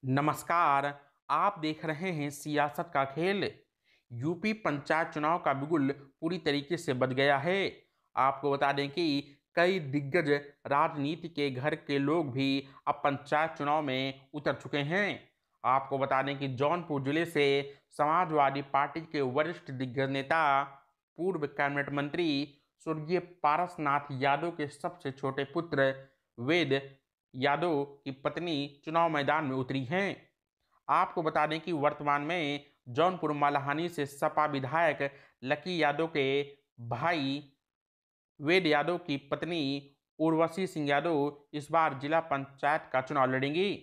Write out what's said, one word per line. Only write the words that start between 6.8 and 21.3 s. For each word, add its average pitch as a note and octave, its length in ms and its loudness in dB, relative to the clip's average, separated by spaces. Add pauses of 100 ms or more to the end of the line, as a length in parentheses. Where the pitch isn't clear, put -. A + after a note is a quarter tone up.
बज B2+ 180 2
गया C#3 260 4
है। F3 340 0 (440)
आपको C3+ 360 2
बता C#3 200 2
दें C#3 180 0
कि C#3+ 460 -2 (200)
कई F3+ 240 4
दिग्गज D3 500 0 (360)
राजनीति D3+ 600 0
के C#3+ 220 -2
घर C3+ 260 -2
के C#3+ 220 -2
लोग D3 340 0
भी C3+ 340 0 (200)
अब D3 180 -2
पंचायत D3 460 0
चुनाव D3+ 320 -2
में C3 520 -4
उतर C#3+ 200 -2
चुके C#3 260 -6
हैं। E3 480 -2 (360)
आपको C3 340 2
बता C3+ 240 2
दें C#3 160 -2
कि C#3 120 -4
जौनपुर D3 520 0
जिले D3 240 0
से D3 200 2 (440)
समाजवादी D3+ 720 2
पार्टी C#3+ 380 0
के D#3 180 -4
वरिष्ठ D3 500 -2
दिग्गज C3 400 -2
नेता, C#3 520 4 (560)
पूर्व E3 300 -2